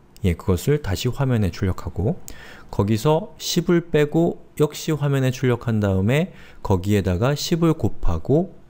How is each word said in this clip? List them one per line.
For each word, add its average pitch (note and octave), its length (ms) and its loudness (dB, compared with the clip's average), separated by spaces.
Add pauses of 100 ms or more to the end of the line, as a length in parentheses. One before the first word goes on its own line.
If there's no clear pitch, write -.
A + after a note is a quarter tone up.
(260)
예, E2+ 80 4
그것을 G2+ 480 0
다시 F#2 260 -4
화면에 A#2+ 440 0
출력하고, F#2 680 -4 (500)
거기서 A#2 680 0
십을 F3 540 0
빼고 D3 540 0 (140)
역시 D3+ 320 -2
화면에 C#3 400 0
출력한 A#2+ 480 0
다음에 G#2 540 2 (300)
거기에다가 G2 720 2
십을 E3 380 0
곱하고 B2+ 840 0 (140)